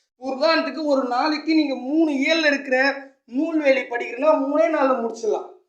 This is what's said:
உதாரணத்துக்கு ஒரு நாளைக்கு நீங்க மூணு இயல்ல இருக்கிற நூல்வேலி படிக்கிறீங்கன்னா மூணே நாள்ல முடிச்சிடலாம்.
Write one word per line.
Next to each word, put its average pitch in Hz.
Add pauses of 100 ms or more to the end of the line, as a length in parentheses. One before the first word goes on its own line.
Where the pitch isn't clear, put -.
(200)
உதாரணத்துக்கு 285
ஒரு 269
நாளைக்கு 302
நீங்க 285
மூணு 294
இயல்ல 302
இருக்கிற 269 (220)
நூல்வேலி 285
படிக்கிறீங்கன்னா 247
மூணே 302
நாள்ல 269
முடிச்சிடலாம். 214 (140)